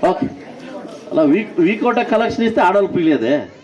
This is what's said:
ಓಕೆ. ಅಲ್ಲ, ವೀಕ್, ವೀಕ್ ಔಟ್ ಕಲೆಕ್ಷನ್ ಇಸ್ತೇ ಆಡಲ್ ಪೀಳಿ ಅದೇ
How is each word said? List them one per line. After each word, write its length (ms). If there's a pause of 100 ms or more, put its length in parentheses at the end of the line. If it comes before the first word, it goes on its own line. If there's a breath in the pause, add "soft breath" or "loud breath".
(100)
ಓಕೆ. 160 (840)
ಅಲ್ಲ, 100
ವೀಕ್, 400
ವೀಕ್ 240
ಔಟ್ 260
ಕಲೆಕ್ಷನ್ 340
ಇಸ್ತೇ 160
ಆಡಲ್ 280
ಪೀಳಿ 240
ಅದೇ 400 (120)